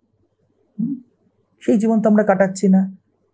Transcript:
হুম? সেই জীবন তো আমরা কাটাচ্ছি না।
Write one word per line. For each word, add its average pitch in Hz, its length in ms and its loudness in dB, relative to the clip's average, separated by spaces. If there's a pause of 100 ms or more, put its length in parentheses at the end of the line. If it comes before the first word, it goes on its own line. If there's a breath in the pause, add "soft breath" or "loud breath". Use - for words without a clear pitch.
(800)
হুম? 254 140 -6 (680)
সেই 240 180 0
জীবন 220 240 0
তো 226 80 2
আমরা 214 140 2
কাটাচ্ছি 190 440 0
না। 190 260 0 (400)